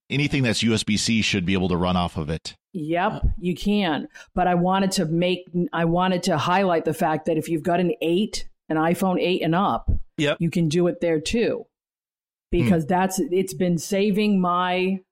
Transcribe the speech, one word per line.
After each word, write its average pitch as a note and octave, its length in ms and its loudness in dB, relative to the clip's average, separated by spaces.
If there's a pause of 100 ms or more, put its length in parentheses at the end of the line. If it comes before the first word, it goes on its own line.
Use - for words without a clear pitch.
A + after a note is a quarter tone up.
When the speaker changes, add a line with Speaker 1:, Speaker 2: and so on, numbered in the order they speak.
Speaker 1:
anything C#3 340 0
that's A2 200 0
U A2+ 100 4
S G#2+ 120 0
B G#2+ 100 0
C A2+ 260 0
should G2 240 0
be F2+ 60 0
able F#2+ 160 2
to F2+ 80 0
run F2+ 220 2
off F2 180 -2
of D#2 140 -4
it. - 260 -8 (160)
Speaker 2:
Yep, E3+ 400 -2
Speaker 3:
Uh, - 80 -10 (200)
Speaker 2:
you F3+ 160 -2
can. F#3+ 520 0 (260)
But F3+ 140 2
I F3+ 80 2
wanted F#3+ 380 2
to F#3 120 0
make, F3 400 0 (280)
I E3 100 -2
wanted F3+ 400 0
to F3+ 140 0
highlight F3 480 2
the D#3+ 80 0
fact D#3 320 -2
that E3 120 0
if D#3 120 -4
you've D#3+ 140 -2
got F3 180 0
an F3 100 2 (100)
eight, F3 460 -2 (220)
an D#3 80 0
iPhone F3+ 420 0
eight F3+ 220 0
and D#3+ 120 0
up, E3+ 380 0 (260)
Speaker 3:
Yep. D3+ 220 0
Speaker 2:
you E3 100 0
can E3 200 0
do F3 180 2
it E3+ 140 -4
there E3 180 2
too. D#3+ 460 -2 (840)
Speaker 1:
Hmm. F3 120 2
Speaker 2:
Because E3+ 220 2
that's, F#3 340 0
it's F#3 360 -2
been F3 220 0
saving G3+ 600 0
my F3+ 600 0 (120)